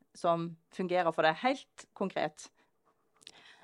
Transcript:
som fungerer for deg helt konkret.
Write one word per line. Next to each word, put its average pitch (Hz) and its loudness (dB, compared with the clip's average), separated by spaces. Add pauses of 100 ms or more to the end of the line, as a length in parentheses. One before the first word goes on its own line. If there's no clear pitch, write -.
(140)
som 170 0 (260)
fungerer 175 0
for 160 4
deg 156 4
helt - -4 (100)
konkret. - -4 (1160)